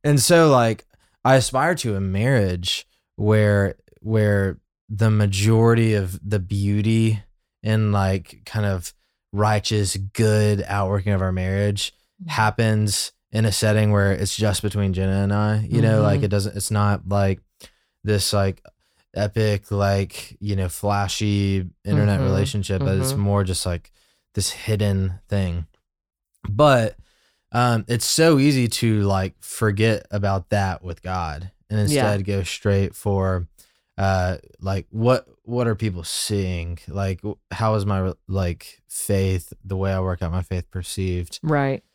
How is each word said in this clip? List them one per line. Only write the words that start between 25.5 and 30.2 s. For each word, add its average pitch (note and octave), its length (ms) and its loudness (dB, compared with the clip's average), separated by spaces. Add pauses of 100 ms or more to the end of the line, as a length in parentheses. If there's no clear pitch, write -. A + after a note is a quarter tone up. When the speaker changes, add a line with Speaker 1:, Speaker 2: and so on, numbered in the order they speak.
Speaker 1:
But B2 460 4 (560)
um, A#2+ 360 2
it's A#2 180 -2
so D#3+ 340 4
easy C3+ 280 4
to, G#2+ 360 0
like, G2 380 0
forget G#2+ 680 0
about G2 380 -2